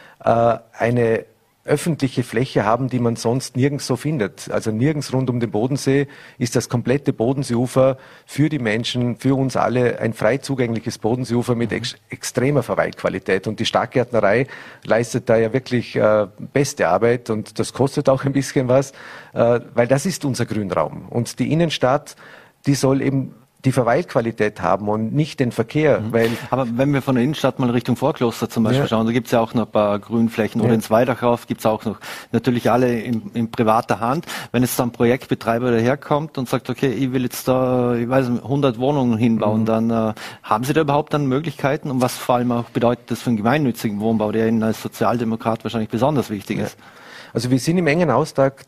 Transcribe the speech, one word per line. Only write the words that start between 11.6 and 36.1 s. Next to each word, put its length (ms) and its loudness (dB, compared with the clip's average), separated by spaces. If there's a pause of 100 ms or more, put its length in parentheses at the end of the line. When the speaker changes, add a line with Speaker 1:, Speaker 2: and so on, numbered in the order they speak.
Speaker 2:
Mhm. 80 -4
Speaker 1:
ex-, 180 -8 (140)
extremer 540 -2
Verweilqualität. 840 -2
Und 140 -4
die 60 -4
Stadtgärtnerei 840 0 (360)
leistet 460 -2
da 80 6
ja 160 2
wirklich, 420 -4
äh, 300 4 (280)
beste 340 0
Arbeit 420 2
und 300 -6
das 140 -6
kostet 360 0
auch 160 2
ein 80 0
bisschen 340 0
was, 260 2 (400)
äh, 260 4 (160)
weil 120 4
das 200 2
ist 180 -4
unser 220 -2
Grünraum. 600 -2
Und 300 -4
die 140 0
Innenstadt, 640 0 (500)
die 80 4
soll 300 2
eben 320 -2 (300)
die 80 4
Verweilqualität 880 0
haben 260 0
und 260 0
nicht 280 0
den 100 2
Verkehr, 480 2
Speaker 2:
Mhm. 140 -4
Speaker 1:
weil 160 2 (200)
Speaker 2:
Aber 160 0 (120)
wenn 160 2
wir 80 0
von 140 0
der 100 4
Innenstadt 340 0
mal 100 2
Richtung 280 0
Vorkloster 520 -2
zum 140 0
Beispiel 200 2
Speaker 1:
Ja. 40 0
Speaker 2:
schauen, 180 0
da 60 0
gibt's 200 -2
ja 100 4
auch 120 -2
noch 120 0
ein 80 -10
paar 260 2
Grünflächen. 640 0
Oder 80 2
Speaker 1:
Ja. 60 4
Speaker 2:
ins 140 -2
Weidach 340 2
rauf 220 0
gibt's 200 -4
auch 180 0
noch. 160 -6 (320)
Natürlich 400 0
alle 300 2
in, 320 -6
in 180 -4
privater 480 2
Hand. 280 -2 (260)
Wenn 80 2
jetzt 180 0
da 40 2
ein 100 -4
Projektbetreiber 800 0
daherkommt 640 0